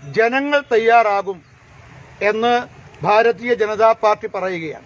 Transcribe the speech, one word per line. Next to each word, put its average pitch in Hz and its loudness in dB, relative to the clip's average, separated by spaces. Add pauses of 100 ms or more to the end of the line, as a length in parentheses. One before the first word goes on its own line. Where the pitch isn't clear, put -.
ജനങ്ങൾ 269 0
തയ്യാറാകും 214 2 (800)
എന്ന് 233 0 (360)
ഭാരതീയ 226 2
ജനതാ 214 2
പാർട്ടി 214 0
പറയുകയാണ്. 180 -8